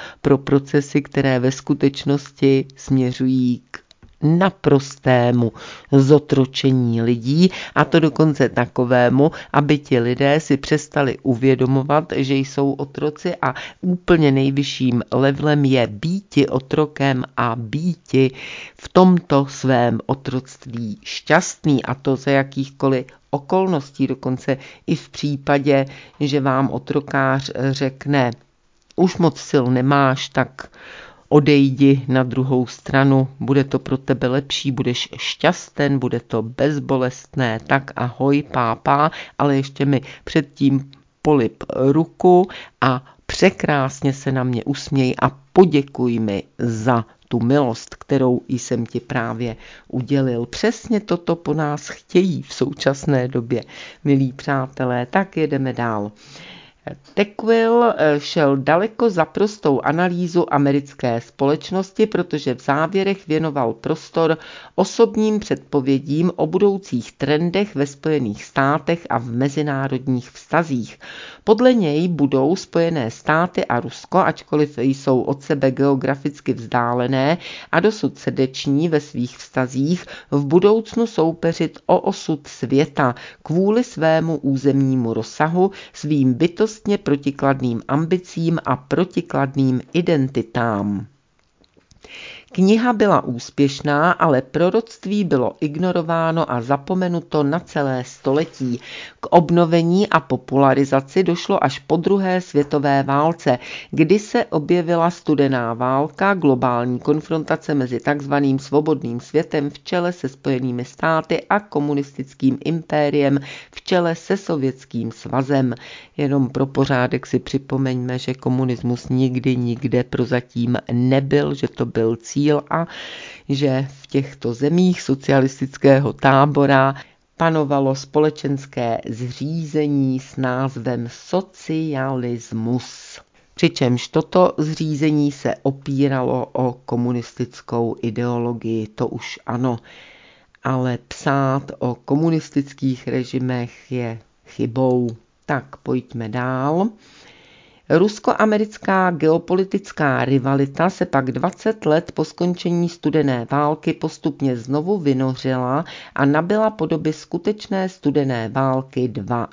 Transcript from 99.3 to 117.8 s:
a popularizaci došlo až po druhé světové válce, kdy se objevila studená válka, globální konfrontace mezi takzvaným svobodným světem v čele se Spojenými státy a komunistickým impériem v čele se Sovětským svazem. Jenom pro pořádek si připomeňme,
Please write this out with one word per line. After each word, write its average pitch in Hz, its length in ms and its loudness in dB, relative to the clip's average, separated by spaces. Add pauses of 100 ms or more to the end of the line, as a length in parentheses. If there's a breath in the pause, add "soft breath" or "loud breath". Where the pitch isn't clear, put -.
a 165 100 0
popularizaci 135 1040 0
došlo 175 400 -2
až 135 160 -4
po 156 180 -2
druhé 185 440 0
světové 143 600 0
válce, 143 560 0 (320 loud breath)
kdy 160 280 4
se 233 260 -2
objevila 165 680 0
studená 135 600 0
válka, 139 600 0
globální 127 640 0
konfrontace 156 720 -2
mezi 127 260 -2
takzvaným 143 600 0
svobodným 139 600 -2
světem 147 500 -2
v - 100 -14
čele 180 340 -4
se 135 160 -8
Spojenými 127 560 -4
státy 160 640 -2
a 202 100 2
komunistickým 143 1080 -4
impériem 147 760 0 (320 loud breath)
v - 100 -18
čele 170 340 0
se 190 220 -4
Sovětským 131 760 -6
svazem. 131 640 -2 (420 loud breath)
Jenom 139 320 2
pro 135 160 -2
pořádek 131 640 0
si 127 120 0
připomeňme, 127 800 -4